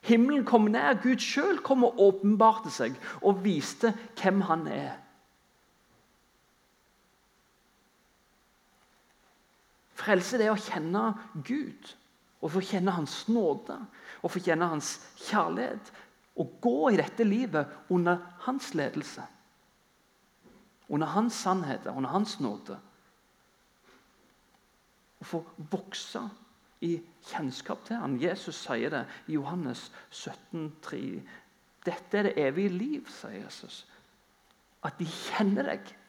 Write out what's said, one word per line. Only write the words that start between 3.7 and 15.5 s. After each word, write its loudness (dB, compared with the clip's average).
hvem 4
han 0
er. -6
Frelse, 2
det 4
er 4
å -2
kjenne -2
Gud, -6
og -4
få 2
kjenne 2
hans -4
nåde, 0
og -2
få -2
kjenne 4
hans -4
kjærlighet, -2